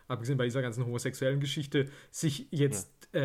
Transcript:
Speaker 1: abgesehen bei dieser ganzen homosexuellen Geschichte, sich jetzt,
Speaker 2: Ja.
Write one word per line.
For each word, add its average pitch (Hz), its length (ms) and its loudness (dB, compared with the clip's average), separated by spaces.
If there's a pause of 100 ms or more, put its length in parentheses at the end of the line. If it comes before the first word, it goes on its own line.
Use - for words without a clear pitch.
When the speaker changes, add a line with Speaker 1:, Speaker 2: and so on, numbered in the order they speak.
Speaker 1:
abgesehen 123 300 0
bei 120 60 2
dieser 123 180 2
ganzen 120 240 -2
homosexuellen 131 540 0
Geschichte, 139 460 0 (260)
sich - 400 -2
jetzt, 139 400 2 (220)
Speaker 2:
Ja. 135 120 2